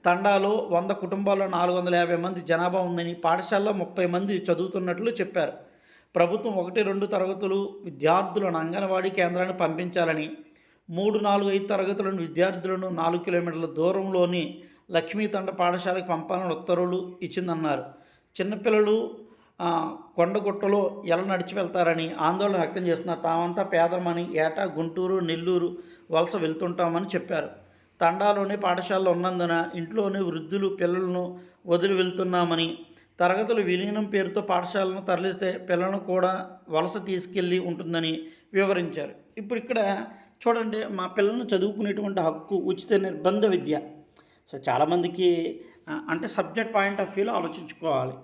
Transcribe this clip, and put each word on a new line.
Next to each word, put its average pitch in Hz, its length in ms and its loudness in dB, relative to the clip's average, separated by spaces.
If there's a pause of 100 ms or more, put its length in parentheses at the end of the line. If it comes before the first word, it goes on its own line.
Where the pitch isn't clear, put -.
తండాలో 196 640 4
వంద 180 200 2
కుటుంబాల్లో 196 560 0
నాలుగు 180 300 2
వందల 175 180 2
యాభై 175 200 4
మంది 175 260 -4
జనాభా 175 380 2
ఉందని, 170 340 -2
పాఠశాలలో 185 600 2
ముప్పై 180 320 -2
మంది 185 320 0
చదువుతున్నట్లు 180 720 -2
చెప్పారు. 180 440 -2 (640)
ప్రభుత్వం 202 380 2
ఒకటి, 180 280 -2
రెండు 196 240 0
తరగతులు 196 800 -2
విద్యార్థులను 170 720 2
అంగన్వాడీ 185 520 -2
కేంద్రాన్ని 185 480 0
పంపించాలని, 165 760 0 (580)
మూడు, 202 300 0
నాలుగు, 202 300 2
ఐదు 196 180 0
తరగతులను 196 500 -2
విద్యార్థులను 185 720 -2
నాలుగు 170 340 0
కిలోమీటర్ల 170 420 0
దూరంలోని 180 960 0 (300)
లక్ష్మీ 180 360 0
తండ 190 220 -2
పాఠశాలకు 180 580 0
పంపాలని 180 420 -2
ఉత్తర్వులు 180 760 0
ఇచ్చిందన్నారు. 160 600 -2 (580)
చిన్నపిల్లలు, 214 760 2 (440)
ఆ, 165 360 -2 (180)
కొండగుట్టలో 196 880 2
ఎలా 175 180 2
నడిచి 185 320 -2
వెళ్తారని 165 640 2
ఆందోళన 185 380 2
వ్యక్తం 175 300 0
చేస్తున్నారు. 165 340 0
తామంతా 175 420 0
పేదలమని, 175 720 2
ఏటా 160 260 2
గుంటూరు, 180 560 -2
నెల్లూరు 175 580 0 (340)
వలస 170 240 2
వెళ్తుంటామని 175 680 -2
చెప్పారు. - 580 -4 (380)
తండాలోనే 196 540 2
పాఠశాలలు 190 540 0
ఉన్నందున 175 680 0
ఇంట్లోనే 196 440 -2
వృద్ధులు 175 480 -2
పిల్లలను 180 720 -2 (280)
వదిలి 175 260 4
వెళ్తున్నామని, 180 840 2 (420)
తరగతులు 202 420 2
విలీనం 202 440 0
పేరుతో 196 360 0
పాఠశాలను 190 600 0
తరలిస్తే 185 500 0 (180)
పిల్లలను 185 300 0
కూడా 185 520 0 (180)
వలస 175 360 0
తీసుకెళ్ళి 180 540 0
ఉంటుందని 165 600 -2 (320)
వివరించారు. 180 580 0 (260)
ఇప్పుడు 226 220 -6
ఇక్కడ 220 460 0 (420)
చూడండి, 220 380 0
మా 190 220 -6
పిల్లలను 214 360 2
చదువుకునేటువంటి 202 800 0
హక్కు 160 340 -2
ఉచిత - 380 0
నిర్బంధ 190 520 2
విద్య. 151 360 2 (760)
So 135 140 -12
చాలామందికి, 170 880 2 (300)
ఆ, 151 200 -8
అంటే 330 180 -2
సబ్జెక్ట్ 214 500 -2
point 196 200 2
of 190 180 -2
వ్యూలో 214 180 0
ఆలోచించుకోవాలి. 156 760 -4 (120)